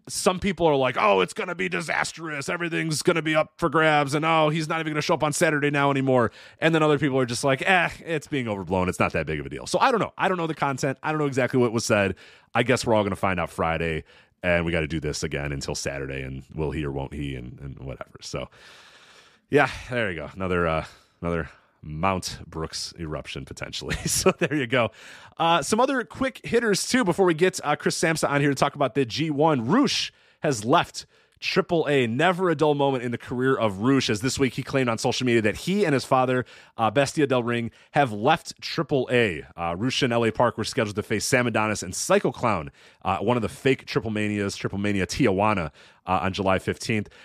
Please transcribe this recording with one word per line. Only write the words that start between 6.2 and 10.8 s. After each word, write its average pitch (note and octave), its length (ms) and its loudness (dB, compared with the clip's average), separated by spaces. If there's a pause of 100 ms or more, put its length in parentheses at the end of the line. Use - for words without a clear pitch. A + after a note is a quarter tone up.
And E3 160 2
then D#3+ 80 4
other D3+ 160 4
people C3+ 220 2
are C3 60 2
just A#2+ 180 -4
like, C3+ 180 2
"Eh, F3 280 2 (140)
it's D#3 220 -6
being C3 220 -4
overblown. F#2 420 0
It's F2 100 -2
not F2+ 140 2
that D#2+ 140 -2
big D#2 120 -4
of C#2 60 -8
a C2+ 40 -10
deal." C2 180 -12
So - 120 -2
I A#3+ 120 4
don't A3+ 80 2
know. C3+ 180 -4
I E3+ 100 0
don't F#3 100 0
know E3 100 -4
the D#3 80 -4
content. C#3 480 -2